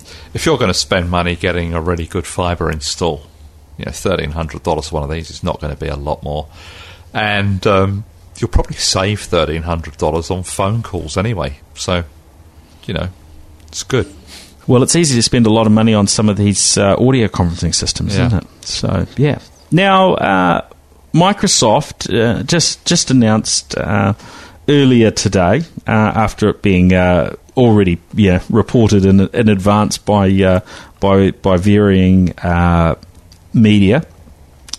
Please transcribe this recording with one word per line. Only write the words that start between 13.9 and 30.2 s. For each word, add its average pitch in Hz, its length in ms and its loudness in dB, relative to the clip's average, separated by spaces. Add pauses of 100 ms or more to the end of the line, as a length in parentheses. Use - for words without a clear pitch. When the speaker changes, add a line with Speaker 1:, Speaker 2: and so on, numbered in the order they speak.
Speaker 2:
Well, 127 160 4
it's 131 120 0
easy 160 200 0
to 117 80 0
spend 117 240 2
a 107 40 2
lot 113 140 2
of 107 80 2
money 110 220 2
on 101 100 2
some 107 240 0
of 98 80 -2
these, 101 400 0
uh, 98 220 2
audio 123 300 2
conferencing 87 440 -2
systems, - 420 -4
Speaker 1:
Yeah. 123 120 0
Speaker 2:
isn't 113 160 0
it? - 40 -18 (140)
So, - 460 -6 (100)
yeah. 143 220 -2 (320)
Now, 190 420 2
uh, - 480 0 (520)
Microsoft, 160 960 0
uh, 113 300 0
just, - 440 -2
just - 260 -2
announced, 110 680 0
uh, 101 360 0 (540)
earlier 127 440 4
today, 98 500 0 (260)
uh, - 40 -2
after 107 580 0
it - 140 -6
being, 90 280 4
uh, 90 440 2 (200)
already, 104 440 4 (160)
yeah, 92 240 4 (100)
reported 104 560 2
in, 98 140 6
in 101 280 0
advance 104 520 0
by, 101 320 0 (100)